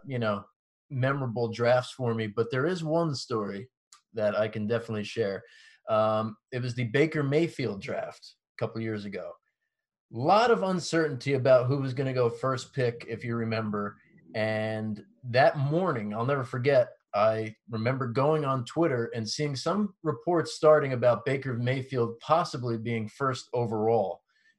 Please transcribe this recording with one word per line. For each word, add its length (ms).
you 140
know, 260
memorable 640
drafts 400
for 200
me, 140
but 240
there 160
is 160
one 320
story 540
that 220
I 120
can 180
definitely 380
share. 400
Um, 480
it 100
was 120
the 100
Baker 380
Mayfield 580
draft 540
a 60
couple 180
years 260
ago. 260
Lot 400
of 100
uncertainty 720
about 320
who 120
was 160
gonna 180
go 180
first 420
pick, 360
if 160
you 100
remember. 640
And 680
that 280
morning, 560
I'll 120
never 180
forget, 460
I 440
remember 380
going 380
on 200
Twitter 520
and 120
seeing 280
some 380
reports 480
starting 400
about 320
Baker 300
Mayfield 640
possibly 580
being 300
first 440
overall. 680